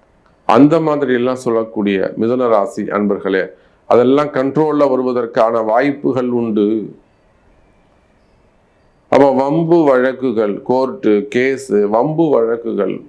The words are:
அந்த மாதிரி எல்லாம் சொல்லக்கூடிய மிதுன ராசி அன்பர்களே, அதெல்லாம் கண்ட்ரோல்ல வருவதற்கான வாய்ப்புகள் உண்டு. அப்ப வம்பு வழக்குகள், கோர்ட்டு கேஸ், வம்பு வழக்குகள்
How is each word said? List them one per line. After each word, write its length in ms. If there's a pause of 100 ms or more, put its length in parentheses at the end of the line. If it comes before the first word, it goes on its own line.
(460)
அந்த 340
மாதிரி 340
எல்லாம் 220
சொல்லக்கூடிய 840
மிதுன 280
ராசி 340
அன்பர்களே, 680 (380)
அதெல்லாம் 400
கண்ட்ரோல்ல 640
வருவதற்கான 760
வாய்ப்புகள் 640
உண்டு. 680 (2000)
அப்ப 240
வம்பு 520
வழக்குகள், 800
கோர்ட்டு 640
கேஸ், 400
வம்பு 600
வழக்குகள் 800